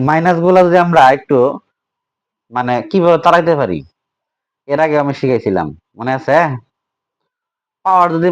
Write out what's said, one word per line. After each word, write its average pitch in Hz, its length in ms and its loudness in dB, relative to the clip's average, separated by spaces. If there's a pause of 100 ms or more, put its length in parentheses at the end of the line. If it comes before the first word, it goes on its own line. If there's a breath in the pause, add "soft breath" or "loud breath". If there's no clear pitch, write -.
মাইনাস 160 320 0
গুলা 185 240 2
যদি 175 140 2
আমরা 170 320 2
একটু 139 280 0 (1120)
মানে 123 220 -4 (140)
কিভাবে 170 340 0
তাড়াইতে 170 380 2
পারি, 92 180 -4 (920)
এর 143 120 -4
আগে 156 180 0
আমি 143 160 -2
শিখাইছিলাম, 107 520 -4 (280)
মনে 123 240 -8
আছে? 139 180 -2 (1500)
পাওয়ার 180 280 2
যদি 165 200 -2